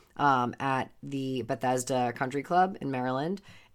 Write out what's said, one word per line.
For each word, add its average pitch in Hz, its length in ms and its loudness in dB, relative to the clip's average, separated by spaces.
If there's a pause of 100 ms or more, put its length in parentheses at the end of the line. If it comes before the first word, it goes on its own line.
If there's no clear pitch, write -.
(160)
um, 127 440 4
at 131 300 0 (120)
the 135 400 -4
Bethesda 127 680 0
Country 135 320 -2
Club 185 360 2
in 139 100 -4
Maryland. 135 520 -2 (320)